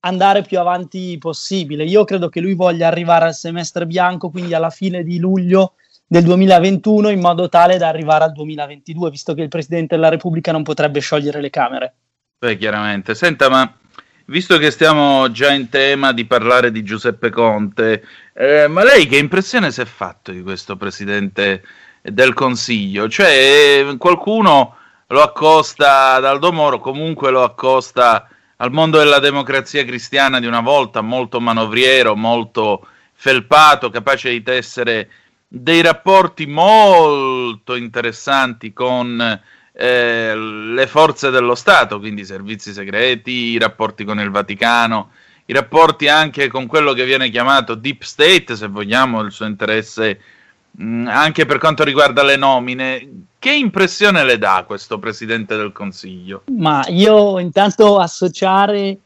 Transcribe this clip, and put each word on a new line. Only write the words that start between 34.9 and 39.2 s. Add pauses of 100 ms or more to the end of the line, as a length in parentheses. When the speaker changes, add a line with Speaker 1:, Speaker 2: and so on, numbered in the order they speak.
Speaker 2:
dei
rapporti
molto
interessanti
con, (540)